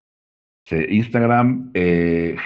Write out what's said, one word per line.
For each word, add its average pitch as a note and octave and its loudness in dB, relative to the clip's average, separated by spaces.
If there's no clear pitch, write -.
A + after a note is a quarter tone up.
O - -20
sea, D#2+ -2
Instagram, A#2+ 0
eh, E2+ 0